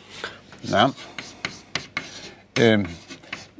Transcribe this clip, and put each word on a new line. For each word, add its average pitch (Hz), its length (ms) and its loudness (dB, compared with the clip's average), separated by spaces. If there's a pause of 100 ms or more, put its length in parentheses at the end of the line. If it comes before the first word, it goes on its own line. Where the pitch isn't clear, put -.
(640)
Ja. 101 300 4 (1600)
Ähm, 110 280 6 (760)